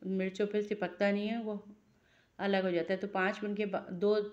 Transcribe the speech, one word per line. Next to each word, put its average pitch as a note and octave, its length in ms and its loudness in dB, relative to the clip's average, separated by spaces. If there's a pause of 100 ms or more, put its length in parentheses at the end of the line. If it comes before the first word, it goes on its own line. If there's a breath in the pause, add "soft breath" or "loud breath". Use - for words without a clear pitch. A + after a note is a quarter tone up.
मिर्चों F#3+ 400 0
पे G#3 160 0
चिपकता G3+ 480 0
नहीं G#3 180 0
है, A3+ 140 -2
वो G#3+ 220 -6 (720 soft breath)
अलग G3 260 2
हो F#3 60 4
जाता E3+ 240 2
है। F#3 60 -4
तो G3+ 80 -4
पाँच G3+ 360 0
मिनट G#3 120 -2
के G#3 100 0
बा-, F#3 240 -4
दो, G3+ 300 4 (120)